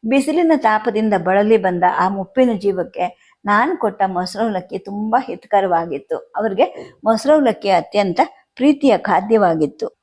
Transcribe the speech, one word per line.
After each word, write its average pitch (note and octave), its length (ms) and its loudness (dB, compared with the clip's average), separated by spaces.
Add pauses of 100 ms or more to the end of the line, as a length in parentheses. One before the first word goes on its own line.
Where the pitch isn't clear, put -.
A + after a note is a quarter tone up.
ಬಿಸಿಲಿನ D4 500 2
ತಾಪದಿಂದ G#3+ 580 0
ಬಳಲಿ G3 420 2
ಬಂದ F3+ 280 0 (140)
ಆ F3+ 100 2
ಮುಪ್ಪಿನ G3+ 500 0
ಜೀವಕ್ಕೆ F3+ 840 -6
ನಾನ್ A#3 320 0
ಕೊಟ್ಟ G#3 300 -2
ಮೊಸರವಲಕ್ಕಿ F#3 720 -4
ತುಂಬಾ G#3+ 460 -4
ಹಿತಕರವಾಗಿತ್ತು. E3+ 1120 -4
ಅವ್ರಿಗೆ G#3+ 580 -4 (100)
ಮೊಸರವಲಕ್ಕಿ A3+ 680 0
ಅತ್ಯಂತ F#3+ 500 0 (340)
ಪ್ರೀತಿಯ C#4 440 2
ಖಾದ್ಯವಾಗಿತ್ತು. F#3 1040 0